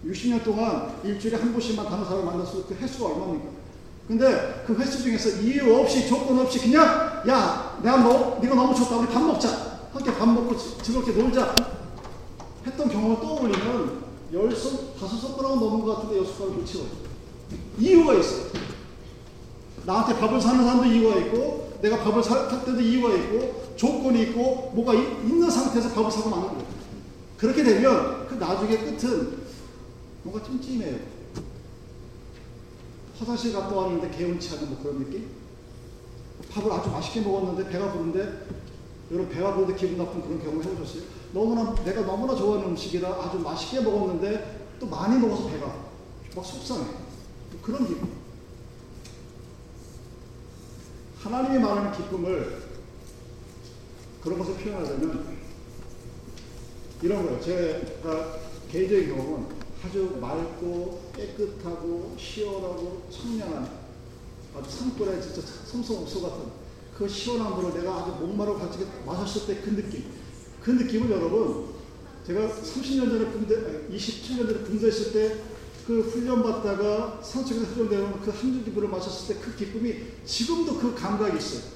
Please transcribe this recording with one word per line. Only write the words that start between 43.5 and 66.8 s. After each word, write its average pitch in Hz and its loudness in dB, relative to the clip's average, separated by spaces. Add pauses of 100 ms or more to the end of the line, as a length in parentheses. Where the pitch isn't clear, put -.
먹었는데 202 0 (140)
또 247 -8
많이 190 2
먹어서 226 4
배가 147 -6 (680)
막 180 -8
속상해. 233 -6 (760)
그런 247 0
기분. 170 -4 (3250)
하나님이 262 2
말하는 202 2
기쁨을, 175 -4 (1600)
그런 175 -4
것을 190 -4
표현하자면 208 -4 (1600)
이런 180 2
거예요. 127 -2
제가 165 -2 (320)
개인적인 180 2
경험은 135 -4 (380)
아주 185 -2
맑고 175 -6 (140)
깨끗하고 170 -6
시원하고 185 -6
청량한, 185 -6 (880)
아주 135 -12
산불에 208 -2
진짜 175 -8 (240)
섬성옥소 202 -6
같은 156 -6 (580)